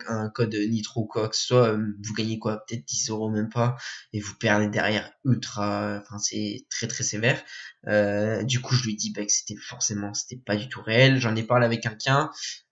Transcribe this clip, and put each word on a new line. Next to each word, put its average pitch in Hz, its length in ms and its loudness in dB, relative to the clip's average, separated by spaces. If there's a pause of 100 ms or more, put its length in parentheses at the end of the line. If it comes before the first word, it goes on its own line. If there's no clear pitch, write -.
un 110 220 -2
code 107 260 0
Nitro 110 480 -2
ou 104 40 -2
quoi 107 220 -2
que - 80 -4
ce - 100 -2
soit, 123 260 6
euh, 107 220 -2 (100)
vous 107 80 -6
gagnez 110 260 -2
quoi, 107 280 -4
peut-être 117 180 -8
dix - 240 -4
euros, 110 220 -2
même 107 180 0
pas, 120 280 0 (360)
et 107 80 -2
vous 101 140 -10
perdez 104 340 4
derrière 101 420 0 (140)
ultra, 104 800 0
enfin, 104 160 -12
c'est 107 520 -4
très, - 160 -6
très - 160 -6
sévère. 110 400 0 (460)
Euh, 107 540 2
du 127 180 0
coup, 127 140 -2
je 123 100 4
lui 107 100 -2
dis, 107 180 -6
bah, 104 120 -4
que - 80 0
c'était - 240 -2
forcément, 101 580 -4
c'était - 220 -8
pas 104 200 -2
du 107 120 -4
tout - 140 -12
réel. 127 380 6
J'en 113 160 2
ai 110 60 0
parlé 123 220 4
avec 113 180 0
quelqu'un, 135 480 0 (420)